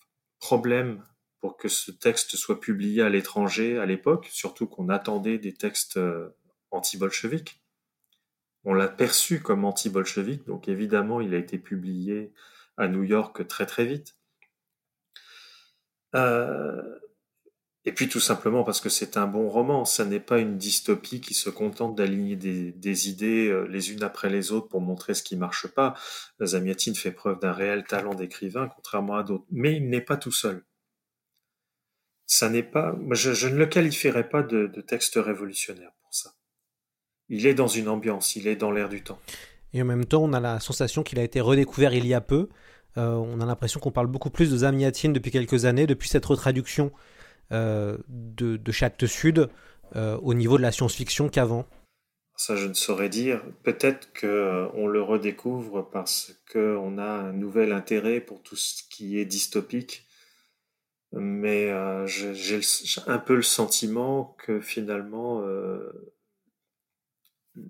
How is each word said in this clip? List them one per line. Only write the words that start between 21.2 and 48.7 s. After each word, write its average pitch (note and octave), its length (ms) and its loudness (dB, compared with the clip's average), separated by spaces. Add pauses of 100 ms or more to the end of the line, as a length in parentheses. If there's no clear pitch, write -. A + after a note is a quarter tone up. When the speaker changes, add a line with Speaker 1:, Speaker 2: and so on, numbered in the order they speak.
Speaker 1:
qui - 100 -12
se - 160 -2
contente G#2+ 460 -4
d'aligner G2+ 420 0
des, F#2 360 -4
des F#2 360 -2
idées, G#2+ 400 2
euh, F#2 180 2
les F#2+ 260 -4
unes G#2+ 100 -8
après G2+ 260 -4
les G2 240 0
autres A2 160 -2
pour F#2 140 -2
montrer F2+ 320 -4
ce - 80 -4
qui - 140 -8
marche F2+ 320 -4
pas. C3 260 0 (480)
Zamiatin F#2 500 0
fait F#2+ 200 -4
preuve F#2+ 280 -4
d'un F#2 120 0
réel G2 320 -2
talent G2+ 300 -4
d'écrivain, F#2+ 540 -6
contrairement G2+ 480 -4
à G#2 60 0
d'autres. G2 280 -4
Mais C#3+ 260 2
il C#3 120 0
n'est B2 140 0
pas C#3 160 -2
tout - 140 -8
seul. F#2+ 340 -4 (1600)
Ça - 240 4
n'est A#2 120 2
pas, D#3 300 0
moi, D3+ 220 -2
je, B2+ 180 2
je B2+ 160 2
ne C3+ 80 0
le D#3 100 6
qualifierais D3 600 2
pas D3 140 2
de, A2+ 240 2
de G2 160 -8
texte - 340 -2
révolutionnaire G2 760 -4 (100)
pour - 120 -12
ça. - 160 -6 (960)
Il G#2+ 180 0
est C#3 80 8
dans C3 140 4
une A2+ 200 -2
ambiance, G#2+ 460 0
il G#2 140 -4
est G#2+ 80 0
dans G#2 160 0
l'air G#2 160 0
du G2+ 160 -10
temps. - 160 -14 (520)
Speaker 2:
Et B2+ 80 0
en B2+ 40 2
même B2 200 2
temps, D#3 200 6
on D3+ 80 4
a B2+ 80 2
la A#2 180 -2
sensation C3+ 460 -2
qu'il B2 160 -2
a - 20 4
été A#2+ 180 0
redécouvert C3+ 540 6
il A#2+ 120 2
y B2 80 4
a B2 60 2
peu. D#3 280 2 (480)
Euh, A#2 180 0
on A#2 260 -2
a A#2 60 -2
l'impression A#2+ 320 -2
qu'on C3+ 140 -2
parle A#2+ 160 2
beaucoup C3 220 -4
plus E3 200 4
de C3 80 4
Zamiatin C3+ 520 4
depuis B2 200 0
quelques B2 340 2
années, B2+ 220 6
depuis C#3 220 2
cette - 180 2
retraduction, C3+ 640 2 (640)
euh, A2 460 0 (100)
de, A2+ 480 -4
de A2+ 160 -2